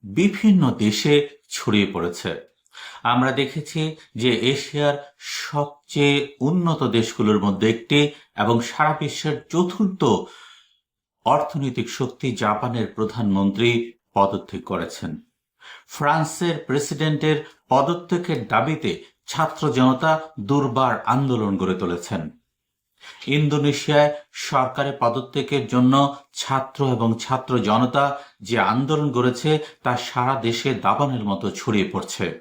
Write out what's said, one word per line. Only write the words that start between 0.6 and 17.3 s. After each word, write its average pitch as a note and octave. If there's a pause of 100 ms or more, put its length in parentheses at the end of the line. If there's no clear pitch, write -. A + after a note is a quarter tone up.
দেশে A2+ (360)
ছড়িয়ে G#2
পড়েছে। F2 (720)
আমরা B2+
দেখেছি D3+ (200)
যে A#2+ (220)
এশিয়ার C#3+ (220)
সবচেয়ে - (240)
উন্নত E3
দেশগুলোর A2
মধ্যে G2+
একটি C#3+ (360)
এবং A2+
সারা D3+
বিশ্বের D3+ (140)
চতুর্থ F#3 (1200)
অর্থনৈতিক C3
শক্তি C3
জাপানের A2
প্রধানমন্ত্রী G#2 (440)
পদত্যাগ G2
করেছেন। E2+ (760)
ফ্রান্সের D#3 (120)
প্রেসিডেন্টের D3+ (320)